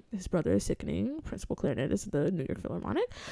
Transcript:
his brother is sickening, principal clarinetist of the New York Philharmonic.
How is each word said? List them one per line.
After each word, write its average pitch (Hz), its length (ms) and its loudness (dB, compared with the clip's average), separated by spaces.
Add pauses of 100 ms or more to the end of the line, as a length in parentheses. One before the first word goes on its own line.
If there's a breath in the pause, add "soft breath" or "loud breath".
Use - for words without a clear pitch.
(120)
his 190 160 -4
brother 165 240 2
is 202 140 6
sickening, 247 580 0
principal - 320 -4
clarinetist 135 520 0
of - 40 -10
the 147 200 4
New 160 180 0
York - 100 -2
Philharmonic. 320 500 0 (220 loud breath)